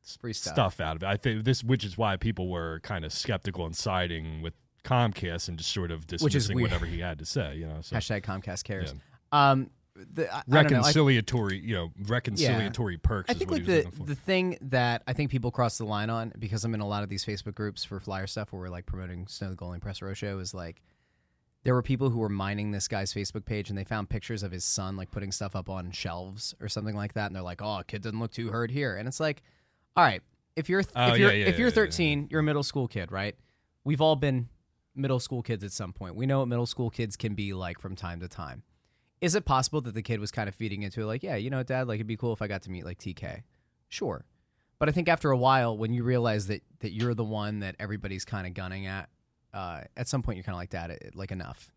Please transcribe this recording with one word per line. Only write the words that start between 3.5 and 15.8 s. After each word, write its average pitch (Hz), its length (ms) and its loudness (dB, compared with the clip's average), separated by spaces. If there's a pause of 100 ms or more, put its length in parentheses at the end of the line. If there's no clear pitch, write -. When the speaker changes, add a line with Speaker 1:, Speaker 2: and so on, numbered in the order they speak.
Speaker 2:
and 82 100 -6
siding 85 680 -2
with 82 120 -6 (300)
Comcast 101 640 2
and 85 100 -6
just 80 140 -4
sort 87 200 -2
of 80 120 -6
Speaker 1:
Which 78 100 -8
is - 80 -2
Speaker 2:
dismissing 139 360 4
Speaker 1:
weird. - 140 4
Speaker 2:
whatever 82 140 0
he 82 140 -4
had 85 200 -4
to 78 60 -10
say, 78 300 -2
you 80 120 -6
know, 78 140 -6
so. - 140 -8
Speaker 1:
Hashtag 104 280 -2
Comcast 95 420 -6
cares. 90 280 -4 (380)
Speaker 2:
Yeah. 143 200 8
Speaker 1:
Um, 135 180 4 (260)
the, 98 380 -4
I, 127 60 -4
I - 20 -6 (220)
don't 147 80 6
know. 135 80 6
I 147 120 6
Speaker 2:
Reconciliatory, 117 720 4
you 110 120 -2
know, 85 160 -2 (100)
reconciliatory 113 920 2
Speaker 1:
Yeah. 82 100 -6
Speaker 2:
perks 98 260 2
Speaker 1:
I 240 40 2
Speaker 2:
is 220 40 2
Speaker 1:
think, - 140 -2
Speaker 2:
what 320 80 2
Speaker 1:
like, 175 80 -4
Speaker 2:
he 190 40 4
was 160 120 6
Speaker 1:
the, 90 60 -4
Speaker 2:
looking - 100 -14
for. 139 80 -6
Speaker 1:
the 143 80 -2
thing 185 460 0
that 123 460 2
I 127 60 -2
think 143 180 0
people 123 200 0
cross 120 260 0
the 113 80 -4